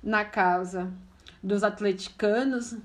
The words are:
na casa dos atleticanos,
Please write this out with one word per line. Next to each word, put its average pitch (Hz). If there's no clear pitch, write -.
na 208
casa 185
dos 196
atleticanos, 214